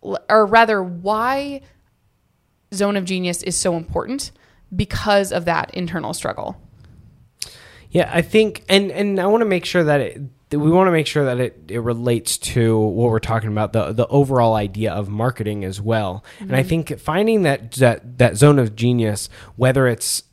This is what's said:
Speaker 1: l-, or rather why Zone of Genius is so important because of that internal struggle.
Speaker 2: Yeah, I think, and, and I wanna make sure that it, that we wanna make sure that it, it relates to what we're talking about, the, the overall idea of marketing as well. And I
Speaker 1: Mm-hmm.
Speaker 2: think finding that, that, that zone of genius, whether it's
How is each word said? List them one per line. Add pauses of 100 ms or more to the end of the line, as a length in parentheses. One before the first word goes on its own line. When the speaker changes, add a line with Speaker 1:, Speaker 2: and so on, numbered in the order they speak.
Speaker 1:
l-, (100)
or
rather
why (1120)
Zone
of
Genius
is
so
important (440)
because
of
that
internal
struggle. (1300)
Speaker 2:
Yeah,
I
think,
and,
and
I
wanna
make
sure
that
it, (280)
that
we
wanna
make
sure
that
it,
it
relates
to
what
we're
talking
about,
the,
the
overall
idea
of
marketing
as
well. (160)
And
I
Speaker 1:
Mm-hmm.
Speaker 2:
think
finding
that,
that,
that
zone
of
genius, (280)
whether
it's (100)